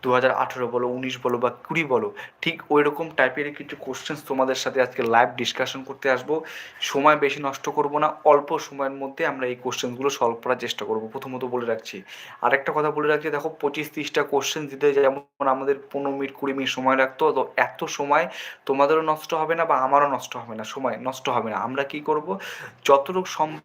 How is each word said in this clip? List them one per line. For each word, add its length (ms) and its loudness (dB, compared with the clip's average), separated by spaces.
দু 100 2
হাজার 180 6
আঠেরো 380 -2
বলো, 200 0
উনিশ 340 -6
বলো 160 0
বা 120 2
কুড়ি 340 -4
বলো, 300 0
ঠিক 300 -4
ওই 120 6
রকম 280 0
টাইপের 440 0
কিছু 260 -14
কোশ্চেন্স 460 -8
তোমাদের 280 2
সাথে 280 0
আজকে 200 -2
লাইভ 260 6
ডিসকাশন 560 -4
করতে 260 -4
আসবো। 340 0
সময় 360 4
বেশি 260 0
নষ্ট 260 -4
করবো 300 0
না, 160 2
অল্প 340 6
সময়ের 340 -6
মধ্যে 340 -6
আমরা 200 -4
এই 80 -2
কোশ্চেন্সগুলো 560 -4
সলভ 340 0
করার 120 2
চেষ্টা 280 -6
করবো, 240 -4
প্রথমত 360 -8
বলে 220 -4
রাখছি। 360 -6
আর 120 4
একটা 200 0
কথা 160 2
বলে 180 -2
রাখছি, 220 0
দেখো, 180 -2
পঁচিশ 320 -2
ত্রিশটা 300 -2
কোশ্চেন 440 -2
দিতে 260 2
যেমন 560 2
আমাদের 260 2
পনেরো 180 -2
মিনিট, 240 -4
কুড়ি 180 -4
মিনিট 160 -2
সময় 280 2
লাগতো, 360 2
তো 240 0
এত 280 0
সময় 440 2
তোমাদেরও 360 4
নষ্ট 320 -2
হবে 200 0
না 100 2
বা 140 4
আমারও 300 6
নষ্ট 280 -4
হবে 180 -10
না, 100 -8
সময় 320 -4
নষ্ট 320 -4
হবে 220 0
না। 60 -4
আমরা 280 -2
কি 160 -8
করব, 380 -2
যতটুকু 400 4
সম্ভব 400 -6